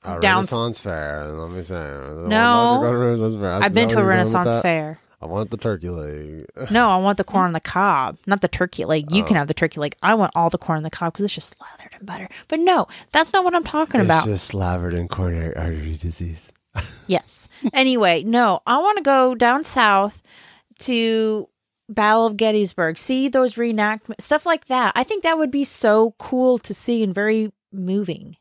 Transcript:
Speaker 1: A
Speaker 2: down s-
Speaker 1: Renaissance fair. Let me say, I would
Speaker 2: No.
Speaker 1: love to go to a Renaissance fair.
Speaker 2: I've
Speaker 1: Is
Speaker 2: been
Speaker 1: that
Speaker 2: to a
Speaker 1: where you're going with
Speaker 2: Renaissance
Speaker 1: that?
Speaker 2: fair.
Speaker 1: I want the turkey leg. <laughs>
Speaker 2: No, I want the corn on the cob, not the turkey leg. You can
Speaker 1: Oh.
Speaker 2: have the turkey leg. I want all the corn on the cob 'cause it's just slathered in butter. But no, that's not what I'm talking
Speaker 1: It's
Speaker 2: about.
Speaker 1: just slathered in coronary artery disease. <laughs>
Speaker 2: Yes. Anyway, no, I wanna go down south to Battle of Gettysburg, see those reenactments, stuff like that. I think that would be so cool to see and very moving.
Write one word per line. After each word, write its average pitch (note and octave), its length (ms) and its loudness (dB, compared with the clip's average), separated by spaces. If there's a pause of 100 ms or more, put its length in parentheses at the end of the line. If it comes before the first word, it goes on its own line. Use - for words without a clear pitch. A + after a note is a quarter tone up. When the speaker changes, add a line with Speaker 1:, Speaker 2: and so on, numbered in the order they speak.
Speaker 1:
A F2+ 160 -8
Speaker 2:
down F#3+ 200 2
s- - 120 -4
Speaker 1:
Renaissance A#2 280 -4
fair. D2+ 480 -6
Let D#2+ 220 -10
me F2+ 120 -10
say, F2 140 -10
I C#2+ 360 -10
would E2 160 -8
Speaker 2:
No. G#3+ 100 2
Speaker 1:
love A#3+ 440 4
to E3+ 40 2
go A#2+ 60 2
to A#2+ 40 2
a - 20 0
Renaissance A#2 420 2
fair. F#2+ 120 -2
Speaker 2:
I've C#3+ 180 0
Speaker 1:
Is F#3 40 -4
Speaker 2:
been A3+ 140 4
Speaker 1:
that A3+ 60 0
Speaker 2:
to A3 60 4
a G3 40 4
Speaker 1:
where F#3+ 120 4
you're F3+ 80 2
going - 20 2
with F3 80 0
Speaker 2:
Renaissance F3+ 220 2
Speaker 1:
that? - 60 0
Speaker 2:
fair. D#3+ 360 -2 (220)
Speaker 1:
I - 60 -14
want G2 260 -4
the A#2 40 -6
turkey F#2+ 320 -4
leg. D2+ 580 -10 (120)
<laughs> - 140 -10
Speaker 2:
No, A#3 180 4
I F#3 60 4
want G3 200 2
the G3 60 -2
corn F#3 240 0
on F3 60 -2
the D#3+ 80 -2
cob, D#3+ 640 0
not G3 140 0
the F3 80 0
turkey - 360 -4
leg. D3+ 280 0
You G3+ 100 4
can F#3+ 140 2
Speaker 1:
Oh. - 20 4
Speaker 2:
have C#3+ 80 0
the D#3 80 -4
turkey D#3+ 240 -2
leg. D3 240 -4
I G3+ 120 4
want G#3 200 2
all E3 160 2
the F#3 80 -4
corn D#3+ 200 -4
on D3+ 40 -6
the D#3+ 80 -6
cob E3+ 240 -6
'cause - 100 -6
it's G3+ 100 -2
just - 220 -8
slathered - 440 -20
in G3 40 -18
butter. F#3+ 220 -14 (220)
But D#4+ 100 -2
no, E4+ 300 4 (240)
that's D#4 200 2
not F#4+ 120 4
what F4+ 100 2
I'm E4+ 80 2
talking D4+ 380 0
Speaker 1:
It's F#3 80 4
Speaker 2:
about. E3 160 4
Speaker 1:
just G#2 220 -2
slathered F2+ 480 -2
in E2+ 120 -2
coronary E2+ 500 -4
artery D#2+ 380 -4
disease. E2 560 -10 (240)
<laughs> - 320 -10
Speaker 2:
Yes. - 420 -4 (240)
Anyway, A#3 520 2
no, A3+ 420 2
I B3+ 120 2
wanna G4 240 0
go C4 340 4
down A#3+ 260 2
south G#3 580 2 (600)
to A3+ 680 0 (400)
Battle A3 380 4
of G#3+ 100 0
Gettysburg, G3+ 640 0
see C4 300 0
those B3+ 260 2
reenactments, A3 680 -4
stuff D4+ 220 0
like E4 220 0
that. B3+ 300 0
I B3+ 80 0
think G4+ 180 -6
that E4 160 2
would D4 140 0
be C#4+ 100 0
so A3 560 2
cool B3+ 400 2
to - 160 -10
see A#3 300 0
and F#3 100 -2
very G#3+ 380 0 (200)
moving. F3+ 680 -6